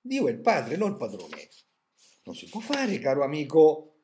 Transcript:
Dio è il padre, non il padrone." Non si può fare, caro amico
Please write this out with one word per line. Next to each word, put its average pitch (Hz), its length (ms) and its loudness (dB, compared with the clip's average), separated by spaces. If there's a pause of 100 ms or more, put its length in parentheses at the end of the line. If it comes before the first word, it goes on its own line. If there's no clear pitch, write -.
Dio 254 280 0
è - 20 2
il 117 80 -4
padre, 147 380 2
non 202 140 0
il - 60 -8
padrone." 92 520 -12 (720)
Non - 140 -16
si - 120 -18
può 220 120 -10
fare, 262 380 -4
caro 135 260 0
amico 151 800 4